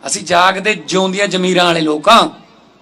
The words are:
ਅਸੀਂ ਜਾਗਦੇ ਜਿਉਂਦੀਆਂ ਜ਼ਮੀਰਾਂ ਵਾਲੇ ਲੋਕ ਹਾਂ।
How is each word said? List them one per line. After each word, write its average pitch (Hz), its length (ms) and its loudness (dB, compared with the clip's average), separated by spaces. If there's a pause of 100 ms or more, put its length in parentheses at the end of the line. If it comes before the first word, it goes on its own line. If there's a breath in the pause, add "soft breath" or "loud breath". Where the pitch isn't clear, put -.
ਅਸੀਂ 107 140 -8
ਜਾਗਦੇ 185 540 0
ਜਿਉਂਦੀਆਂ 185 520 -2
ਜ਼ਮੀਰਾਂ 185 380 0
ਵਾਲੇ 170 160 2
ਲੋਕ 156 280 0
ਹਾਂ। 208 200 4 (520)